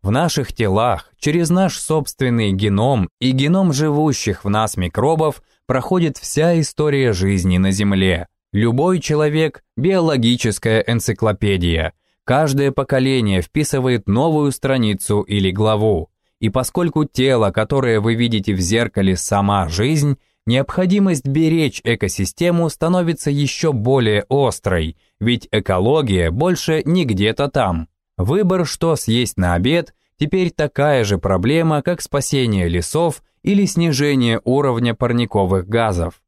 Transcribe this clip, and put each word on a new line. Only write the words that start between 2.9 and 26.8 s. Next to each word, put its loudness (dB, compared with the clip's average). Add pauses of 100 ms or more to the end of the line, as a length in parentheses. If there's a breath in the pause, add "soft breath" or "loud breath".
и 0
геном 2
живущих 0
в -2
нас -2
микробов, -2 (240)
проходит 0
вся 0
история 0
жизни 0
на 2
Земле. 0 (240)
Любой 2
человек — -2 (120)
биологическая 0
энциклопедия. 0 (300)
Каждое 0
поколение 0
вписывает -2
новую 2
страницу -2
или 0
главу. 0 (320)
И -2
поскольку -2
тело, 0
которое 0
вы 0
видите 0
в -2
зеркале, 0
сама 0
жизнь, 0 (280)
необходимость 0
беречь 0
экосистему -2
становится -2
ещё 0
более 2
острой, -2 (220)
ведь -2
экология 0
больше -2